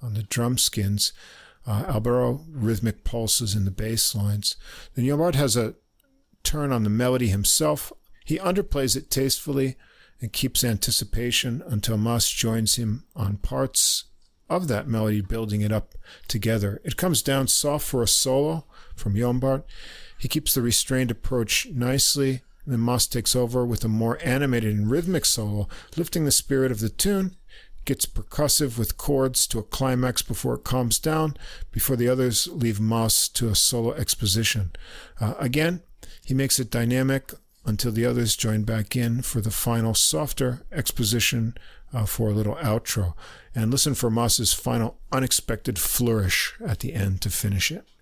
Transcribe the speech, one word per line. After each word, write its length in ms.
on 140
the 80
drum 340
skins. 560
Uh, 180
Albero 560
rhythmic 560
pulses 500
in 100
the 60
bass 420
lines. 420
Then 140
Lombard 280
has 200
a 200
turn 300
on 100
the 60
melody 400
himself. 600
He 120
underplays 600
it 120
tastefully 680
and 100
keeps 320
anticipation 1040
until 320
Mas 320
joins 460
him 300
on 220
parts 680
of 180
that 200
melody, 340
building 400
it 100
up 240
together. 560
It 140
comes 260
down 240
soft 400
for 160
a 40
solo 580
from 200
Lombard. 480
He 80
keeps 260
the 80
restrained 500
approach 600
nicely. 720
Then 120
Mas 280
takes 280
over 300
with 180
a 60
more 340
animated 520
and 140
rhythmic 360
solo, 420
lifting 280
the 60
spirit 400
of 80
the 100
tune, 460
gets 240
percussive 720
with 180
chords 500
to 120
a 40
climax 600
before 320
it 80
calms 340
down, 400
before 240
the 140
others 380
leave 320
Mas 500
to 200
a 60
solo 380
exposition. 800
Uh, 160
again, 460
he 100
makes 260
it 120
dynamic 640
until 240
the 140
others 300
join 280
back 320
in 260
for 200
the 100
final 420
softer 800
exposition, 840
uh, 120
for 240
a 40
little 220
outro. 580
And 180
listen 220
for 160
Mas's 440
final 460
unexpected 640
flourish 760
at 140
the 140
end 280
to 80
finish 420
it. 140